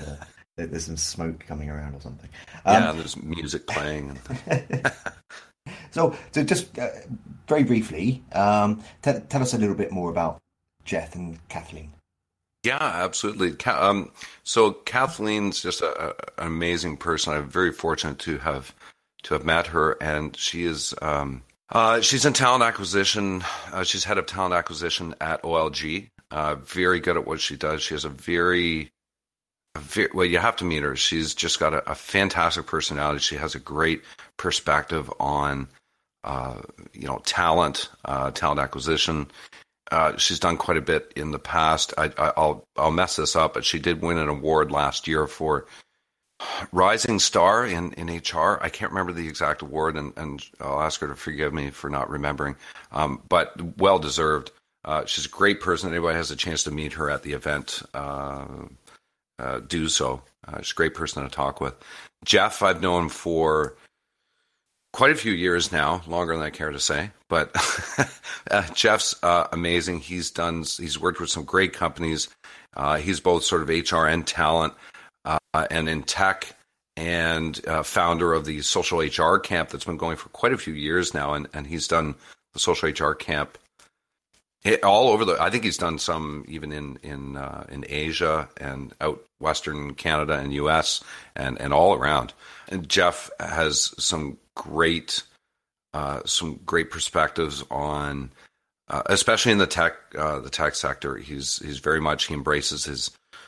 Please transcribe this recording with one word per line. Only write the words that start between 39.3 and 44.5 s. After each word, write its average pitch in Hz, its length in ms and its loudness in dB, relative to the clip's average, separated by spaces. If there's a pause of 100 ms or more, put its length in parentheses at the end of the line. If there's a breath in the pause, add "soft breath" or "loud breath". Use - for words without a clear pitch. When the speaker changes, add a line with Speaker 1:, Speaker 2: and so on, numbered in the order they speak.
Speaker 2:
Uh, 80 280 2
she's - 220 0
done 85 180 2
quite - 180 2
a 76 60 2
bit 76 340 0
in 76 160 -4
the 69 80 -4
past. 80 580 2
I, 78 200 2
I, 76 180 2
I'll, 76 300 2 (100)
I'll 80 160 4
mess 87 240 2
this 76 220 0
up, 78 160 4
but - 100 -4
she - 160 0
did 80 220 0
win 85 160 2
an 78 100 0
award 76 420 2